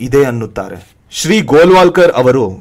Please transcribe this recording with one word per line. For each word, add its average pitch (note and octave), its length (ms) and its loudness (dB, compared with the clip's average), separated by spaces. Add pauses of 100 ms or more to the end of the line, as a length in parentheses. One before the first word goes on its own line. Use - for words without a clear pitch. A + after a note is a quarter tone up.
ಇದೆ B2+ 240 0
ಅನ್ನುತ್ತಾರೆ. G2+ 720 -10 (140)
ಶ್ರೀ G#3 300 -4
ಗೋಲ್ವಾಲ್ಕರ್ F3 720 2
ಅವರು B2+ 360 0 (120)